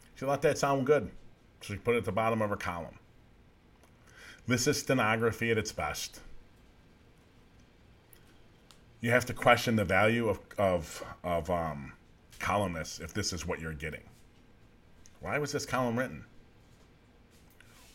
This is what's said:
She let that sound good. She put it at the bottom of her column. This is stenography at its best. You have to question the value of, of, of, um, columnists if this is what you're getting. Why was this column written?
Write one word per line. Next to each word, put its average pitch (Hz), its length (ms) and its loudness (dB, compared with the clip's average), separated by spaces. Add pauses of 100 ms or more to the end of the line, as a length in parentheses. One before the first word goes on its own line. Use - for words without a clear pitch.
(160)
She - 100 -8
let 139 160 0
that 147 160 4
sound 139 280 2
good. 127 260 4 (500)
She 101 140 -8
put 117 200 0
it 120 40 0
at 107 60 -4
the 110 60 -2
bottom 110 300 0
of 104 80 0
her 101 80 -2
column. 87 400 -8 (1500)
This 120 200 2
is 143 120 2
stenography 117 720 2
at 110 60 4
its - 140 -2
best. - 500 -6 (2750)
You 117 120 -2
have 123 140 4
to 117 80 -6
question 120 440 4
the 104 80 2
value 107 440 4
of, 98 100 0 (180)
of, 90 460 0 (200)
of, 87 260 -2
um, 76 440 -4 (460)
columnists 90 600 -2
if 82 140 -12
this 98 200 -2
is 87 140 -8
what 80 120 -4
you're 80 140 -8
getting. 76 300 -10 (1160)
Why 107 180 -2
was 147 120 -4
this 143 140 -4
column 123 320 0
written? 127 280 -4 (1700)